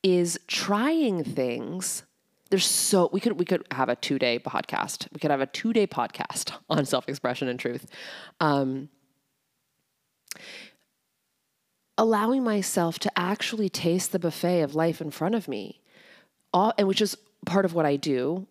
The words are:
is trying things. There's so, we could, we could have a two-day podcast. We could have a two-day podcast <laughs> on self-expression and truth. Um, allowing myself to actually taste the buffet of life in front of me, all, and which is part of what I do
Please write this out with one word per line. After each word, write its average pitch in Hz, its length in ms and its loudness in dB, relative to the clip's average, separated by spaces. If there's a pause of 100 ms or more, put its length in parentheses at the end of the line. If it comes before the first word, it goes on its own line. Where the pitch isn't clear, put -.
is 175 440 2
trying 220 760 0
things. 127 800 -4 (460)
There's 190 140 2
so, - 480 4
we 190 80 0
could, 233 180 2
we 180 60 2
could - 280 0
have 131 160 0
a 123 80 2
two-day 127 420 0
podcast. - 760 -4
We 156 60 -12
could 151 140 0
have 135 80 2
a 135 60 2
two-day 226 420 0
podcast - 720 -6
<laughs> - 100 -10
on 147 160 2
self-expression 131 640 -2
and 123 100 -4
truth. 120 260 -6 (560)
Um, 139 480 2 (3000)
allowing 226 480 2
myself 190 560 0
to - 180 -2
actually 202 500 -2
taste 175 440 0
the 190 60 0
buffet 170 440 0
of 143 120 -2
life 160 260 0
in 156 100 -8
front 175 240 -2
of 214 140 -4
me, 104 320 -8 (720)
all, 190 260 4
and 208 80 4
which 190 140 2
is 208 160 0 (280)
part 190 200 2
of 170 100 0
what 160 120 4
I 143 100 2
do 143 540 -2